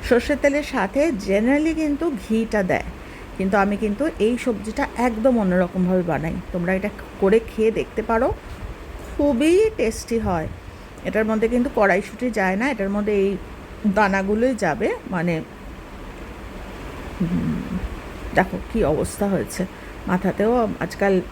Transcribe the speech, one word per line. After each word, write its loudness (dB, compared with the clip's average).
সর্ষের 4
তেলের 4
সাথে 0
generally 4
কিন্তু 0
ঘিটা 0
দেয়, 0
কিন্তু 2
আমি 4
কিন্তু 0
এই 2
সবজিটা -2
একদম 4
অন্যরকমভাবে 4
বানাই। 0
তোমরা 0
এটা -2
করে 6
খেয়ে 2
দেখতে -4
পারো, 2
খুবই 4
টেস্টি 0
হয়। 0
এটার 0
মধ্যে 2
কিন্তু 2
কড়াইশুঁটি 2
যায় 0
না, 0
এটার -2
মধ্যে 0
এই 2
দানাগুলোই 2
যাবে। 0
মানে, 0
হুম, 0
দেখো 2
কী 2
অবস্থা 0
হয়েছে, -2
মাথাতেও 2
আজকাল 2